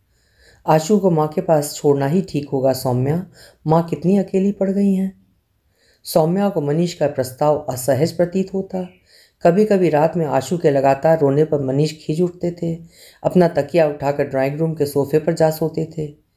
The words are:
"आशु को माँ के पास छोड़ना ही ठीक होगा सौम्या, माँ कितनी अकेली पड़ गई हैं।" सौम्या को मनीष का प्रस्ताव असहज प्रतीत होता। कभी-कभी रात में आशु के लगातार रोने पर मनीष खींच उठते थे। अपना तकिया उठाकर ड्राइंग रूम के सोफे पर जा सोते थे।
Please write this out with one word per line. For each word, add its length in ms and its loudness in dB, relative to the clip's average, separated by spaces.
"आशु 320 4
को 120 2
माँ 180 2
के 120 -4
पास 340 0
छोड़ना 320 2
ही 160 0
ठीक 260 -8
होगा 240 0
सौम्या, 540 -2
माँ 160 4
कितनी 360 0
अकेली 340 0
पड़ 180 -2
गई 240 0
हैं।" 320 -6
सौम्या 440 0
को 120 -2
मनीष 340 -2
का 120 -2
प्रस्ताव 640 -2
असहज 440 -2
प्रतीत 420 -2
होता। 340 -8
कभी-कभी 460 4
रात 280 2
में 100 0
आशु 320 -2
के 120 2
लगातार 500 2
रोने 240 2
पर 160 0
मनीष 320 0
खींच 280 -6
उठते 420 -4
थे। 160 -4
अपना 240 4
तकिया 400 2
उठाकर 360 -2
ड्राइंग 340 -2
रूम 160 -2
के 120 -2
सोफे 320 0
पर 140 0
जा 180 2
सोते 380 -4
थे। 80 -6